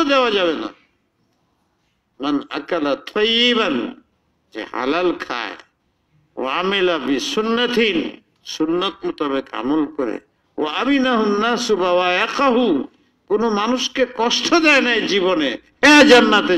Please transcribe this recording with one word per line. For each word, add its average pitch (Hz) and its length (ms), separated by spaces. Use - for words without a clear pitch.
দেওয়া 262 260
যাবে 175 260
না। 104 60
মান 143 160
আকালা 147 360
তৈবান, 226 680
যে 110 80
হালাল 151 360
খায়, 113 340
ও - 40
আমিলা 185 360
বি 135 120
সুন্নাতিন, 226 640
সুন্নত 175 420
মোতাবেক 139 400
আমল 139 220
করে, 113 180
ও - 40
আমিনাহুন 247 520
নাসু 233 300
বাওয়ায়াকাহু, 185 840
কোনো 214 180
মানুষকে 247 440
কষ্ট 240 280
দেয় 285 220
নাই 233 120
জীবনে, 180 380
এ - 20
জান্নাতে 214 460